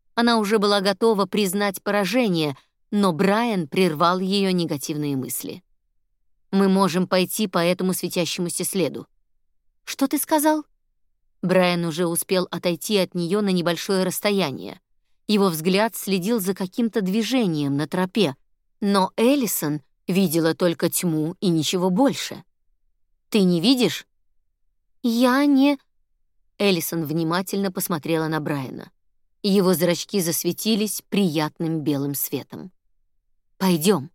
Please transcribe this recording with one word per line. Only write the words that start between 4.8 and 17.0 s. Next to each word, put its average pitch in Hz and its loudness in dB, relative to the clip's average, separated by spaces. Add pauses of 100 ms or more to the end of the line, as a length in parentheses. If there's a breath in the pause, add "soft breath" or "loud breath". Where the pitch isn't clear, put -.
мысли. - -8 (880)
«Мы 196 4
можем 185 2
пойти 185 0
по 190 -2
этому 180 0
светящемуся 180 -4
следу». 170 -4 (800)
«Что - -2
ты 285 -2
сказал?» 302 0 (760)
Брайан 175 2
уже 165 -2
успел 175 -2
отойти 180 -2
от 185 -2
неё 175 -2
на 202 0
небольшое 180 0
расстояние. 175 -2 (460)
Его 202 4
взгляд 185 0
следил 196 -2
за 185 -2
каким-то 214 -4